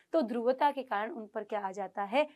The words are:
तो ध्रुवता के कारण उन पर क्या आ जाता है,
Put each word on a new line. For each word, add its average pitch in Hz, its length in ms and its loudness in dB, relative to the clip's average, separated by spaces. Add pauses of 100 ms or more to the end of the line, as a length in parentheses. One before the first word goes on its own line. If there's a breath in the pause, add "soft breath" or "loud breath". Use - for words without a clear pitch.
(120)
तो 330 100 4
ध्रुवता 254 480 2
के 269 120 -4
कारण 220 280 -4
उन 226 160 -10
पर 214 180 -6
क्या 208 160 -4
आ 196 120 -4
जाता 196 320 -6
है, 262 320 2